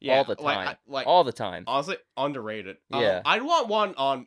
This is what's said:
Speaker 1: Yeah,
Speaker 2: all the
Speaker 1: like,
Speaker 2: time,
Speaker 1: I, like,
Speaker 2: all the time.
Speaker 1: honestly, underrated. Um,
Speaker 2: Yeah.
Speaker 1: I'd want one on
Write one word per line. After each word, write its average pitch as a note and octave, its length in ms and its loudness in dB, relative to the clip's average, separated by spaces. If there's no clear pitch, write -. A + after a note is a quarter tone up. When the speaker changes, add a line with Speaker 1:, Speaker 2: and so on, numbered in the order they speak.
Speaker 1:
Yeah, C3 160 2
Speaker 2:
all C3+ 80 4
the A#2+ 180 -4
Speaker 1:
like, C#3 140 0
Speaker 2:
time, G2+ 120 -2
Speaker 1:
I, - 80 -8
like, C3+ 200 -4
Speaker 2:
all F3 180 8
the A#2+ 80 -2
time. F2+ 340 -8
Speaker 1:
honestly, D3 320 -2
underrated. A2 640 -6
Um, C3+ 120 0
Speaker 2:
Yeah. F#2+ 240 2
Speaker 1:
I'd G3+ 160 2
want D4+ 260 2
one G#3 280 0
on C3+ 300 0